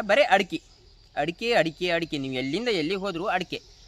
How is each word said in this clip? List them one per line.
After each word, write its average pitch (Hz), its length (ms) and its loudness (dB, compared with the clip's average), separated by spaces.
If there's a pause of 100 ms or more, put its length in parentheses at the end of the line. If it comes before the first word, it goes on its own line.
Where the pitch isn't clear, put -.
ಬರೀ 220 220 4
ಅಡಿಕೆ, 190 400 2 (540)
ಅಡಿಕೆ, 175 360 -2
ಅಡಿಕೆ, 175 380 0
ಅಡಿಕೆ, 165 280 -2
ನೀವು 135 160 -6
ಎಲ್ಲಿಂದ 143 340 -2
ಎಲ್ಲಿ 180 260 0
ಹೋದರೂ 185 300 -6
ಅಡಿಕೆ, 180 380 -4 (260)